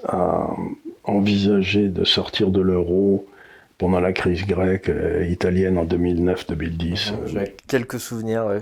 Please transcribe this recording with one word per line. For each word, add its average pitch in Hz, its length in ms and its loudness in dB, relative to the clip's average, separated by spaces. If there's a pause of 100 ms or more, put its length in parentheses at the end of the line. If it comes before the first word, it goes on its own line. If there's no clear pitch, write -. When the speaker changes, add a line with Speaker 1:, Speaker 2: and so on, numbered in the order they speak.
Speaker 1:
a 85 440 0 (560)
envisagé 101 840 2
de 87 160 -2
sortir - 460 0
de 95 100 2
l'euro 92 640 2 (500)
pendant 92 220 2
la 92 140 2
crise 90 340 -2
grecque, 92 420 0
euh, 82 380 0
italienne 92 520 0
en 85 60 0
deux 85 120 0
mille 87 260 0
neuf, 90 240 0
deux 71 80 -6
mille 82 220 -4
dix, 87 340 -4
Speaker 2:
Mhm, 107 80 -4
Speaker 1:
euh. - 80 -8
Speaker 2:
j'ai 98 300 -6 (100)
quelques 123 320 -2
souvenirs, 113 460 -4
ouais. 104 180 -2